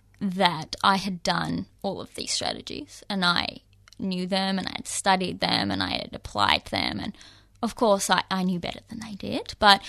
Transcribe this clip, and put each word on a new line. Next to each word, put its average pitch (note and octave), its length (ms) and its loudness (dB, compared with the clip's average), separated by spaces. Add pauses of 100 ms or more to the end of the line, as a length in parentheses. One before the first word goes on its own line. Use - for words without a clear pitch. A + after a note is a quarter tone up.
(200)
that F3+ 640 0
I G3 140 6
had F#3 260 -4
done E3+ 420 0 (160)
all F#3+ 200 -4
of - 140 -12
these - 160 -6
strategies - 800 -6
and G3 160 -2
I - 320 0 (420)
knew F#3 280 -2
them F#3+ 300 0
and F#3 100 -4
I - 80 -8
had - 120 -10
studied F#3 520 0
them A2 320 2
and G2 100 -2
I F#2 100 -2
had - 220 -4
applied - 520 0
them. D#2 340 -2
And - 140 -8 (480)
of A3+ 140 -4
course, G3+ 340 4
I, F#3 200 4
I F#3+ 140 0
knew F#3 160 0
better - 200 -8 (100)
than - 100 -12
they A3 160 -12
did. - 440 -8
But G3+ 300 6